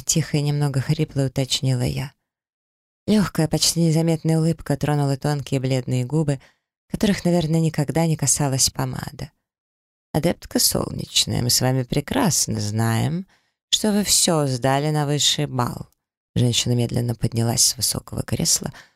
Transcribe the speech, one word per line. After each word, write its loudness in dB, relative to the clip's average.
тихо 0
и 2
немного 0
хрипло 0
уточнила 0
я. -4
Легкая, 2
почти 0
незаметная 2
улыбка 0
тронула 0
тонкие -2
бледные -2
губы, 0
которых, 0
наверное, 2
никогда 0
не 2
касалась 0
помада. -8
"Адептка -2
Солнечная, -2
мы 0
с 2
вами 2
прекрасно 0
знаем, 0
что 2
вы 2
все 2
сдали 2
на 0
высший 0
балл". -4
Женщина 2
медленно 0
поднялась 0
с 0
высокого -4
кресла, -2